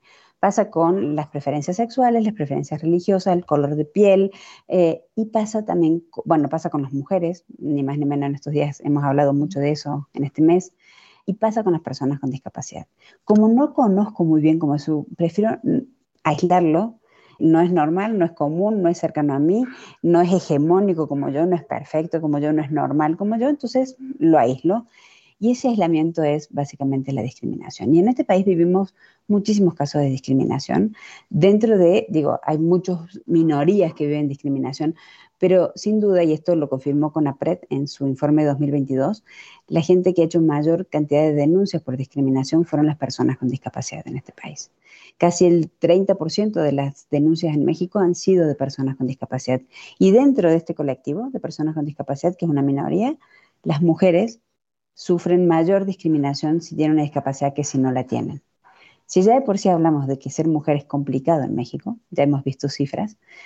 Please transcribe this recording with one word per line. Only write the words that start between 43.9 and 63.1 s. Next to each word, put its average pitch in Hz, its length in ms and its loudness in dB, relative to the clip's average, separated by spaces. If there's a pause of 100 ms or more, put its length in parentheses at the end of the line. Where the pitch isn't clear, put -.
en - 80 -10
este - 160 -12
país. - 400 -16 (460)
Casi 175 280 2
el 170 240 4
treinta 190 460 4
por 160 160 -6
ciento 208 300 -2
de 143 120 0
las 139 360 -4
denuncias 156 460 2
en 143 80 2
México 180 360 -2
han 175 160 2
sido 180 320 2
de 143 80 0
personas 135 420 -4
con 131 100 -4
discapacidad. - 540 -6 (360)
Y 190 140 6
dentro 240 380 4
de 165 80 4
este - 180 -6
colectivo 147 560 -6
de 262 80 -10
personas 151 360 -6
con 151 100 -4
discapacidad, 151 500 -4
que 175 100 -6
es 165 60 0
una 139 100 0
minoría, 156 540 -2 (480)
las 151 180 -2
mujeres 175 600 2 (520)
sufren 175 540 0
mayor 170 380 2
discriminación 156 760 -2
si 165 140 -16
tienen 156 180 0
una 151 100 2
discapacidad 139 500 -4
que 147 100 -4
si 143 140 -6
no 131 140 0
la 127 140 -2
tienen. 127 360 -6 (640)
Si - 160 0
ya 220 140 4
de 269 60 2
por 208 160 -2
sí 196 120 0
hablamos 160 380 2
de 135 120 -4
que 143 100 -12
ser 160 180 -4
mujer 151 300 0
es 143 80 -8
complicado 143 580 -2
en - 120 -6
México, 143 420 -8 (140)
ya 143 120 0
hemos 143 200 0
visto 143 260 -6
cifras, - 480 -6 (280)